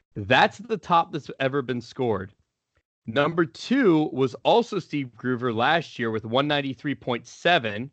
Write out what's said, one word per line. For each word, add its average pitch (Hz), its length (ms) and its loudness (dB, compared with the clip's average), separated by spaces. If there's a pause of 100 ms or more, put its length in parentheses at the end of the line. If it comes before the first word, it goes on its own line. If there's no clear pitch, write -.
(160)
That's 127 400 2
the 214 220 -6
top 170 340 0
that's 156 180 -8 (100)
ever 135 200 -2
been 120 220 -4
scored. 104 500 -4 (720)
Number 151 400 0
two 180 720 2
was 127 200 0 (100)
also 208 340 2
Steve 143 360 -6
Groover 123 400 -2
last 143 440 0
year 117 120 -2
with 110 140 -4
one 131 240 0
ninety-three 139 460 -4
point 120 320 -6
seven. 127 680 -2